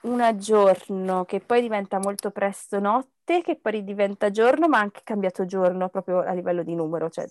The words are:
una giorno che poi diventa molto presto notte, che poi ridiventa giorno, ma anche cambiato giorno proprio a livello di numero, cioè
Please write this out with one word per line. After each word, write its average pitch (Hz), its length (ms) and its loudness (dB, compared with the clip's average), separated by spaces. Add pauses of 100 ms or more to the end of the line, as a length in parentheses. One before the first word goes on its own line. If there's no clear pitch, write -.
una 233 340 2
giorno 190 880 2
che 196 160 -6
poi 240 200 2
diventa 208 380 -2
molto 202 320 -4
presto 196 480 -4
notte, 262 640 0
che 339 160 -4
poi 214 160 -4
ridiventa 202 580 -2
giorno, 254 360 4
ma 254 120 4
anche 208 240 -4
cambiato 196 420 -4
giorno 185 440 0
proprio 180 300 -2
a 170 140 -2
livello 180 300 -4
di 170 120 -6
numero, 160 340 -4
cioè 165 220 -10